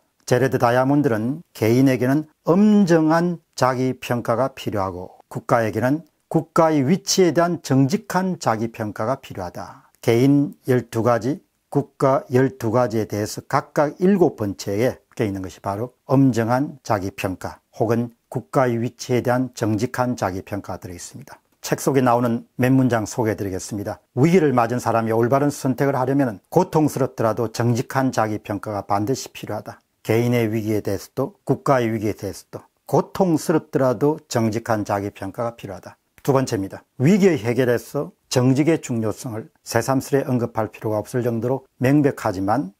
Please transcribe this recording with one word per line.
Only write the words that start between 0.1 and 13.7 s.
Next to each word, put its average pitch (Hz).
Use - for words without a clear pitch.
제레드 127
다이아몬드는 127
개인에게는 131
엄정한 175
자기 127
평가가 120
필요하고 95
국가에게는 120
국가의 156
위치에 185
대한 170
정직한 170
자기 113
평가가 110
필요하다. -
개인 139
열두 117
가지, 120
국가 139
열두 127
가지에 120
대해서 104
각각 147